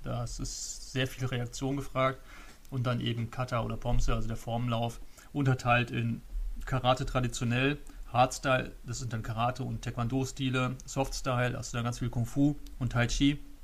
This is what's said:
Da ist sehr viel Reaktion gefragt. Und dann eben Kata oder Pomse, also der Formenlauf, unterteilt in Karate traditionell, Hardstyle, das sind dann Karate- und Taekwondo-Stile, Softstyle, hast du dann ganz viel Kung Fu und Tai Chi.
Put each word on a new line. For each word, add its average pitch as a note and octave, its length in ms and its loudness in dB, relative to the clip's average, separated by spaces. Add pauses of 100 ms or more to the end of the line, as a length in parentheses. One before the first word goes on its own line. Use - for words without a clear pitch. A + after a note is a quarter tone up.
Da A#2+ 220 -4
ist - 640 -8
sehr C3 160 0
viel C3 200 -6
Reaktion C3 500 -4
gefragt. C3 420 0 (500)
Und B2+ 180 -2
dann A#2+ 120 0
eben A#2 320 -2
Kata B2 300 -2
oder A2+ 160 -4
Pomse, A#2+ 380 4
also A2 120 0
der A2+ 80 -2
Formenlauf, A#2 640 -2 (320)
unterteilt B2+ 600 4
in A#2 300 0 (440)
Karate B2+ 400 4
traditionell, B2 720 2 (340)
Hardstyle, B2+ 600 4 (120)
das A#2 140 -6
sind A#2+ 140 -4
dann A2 100 -4
Karate- A#2+ 400 0
und A#2 200 -4
Taekwondo-Stile, B2+ 1000 0
Softstyle, B2 720 0
hast A#2 140 -8
du B2 60 -4
dann A#2 80 0
ganz A#2 140 -2
viel A#2+ 100 0
Kung A#2 160 0
Fu C#3+ 320 4 (220)
und A#2 120 0
Tai A#2+ 160 4
Chi. C#3+ 320 4 (240)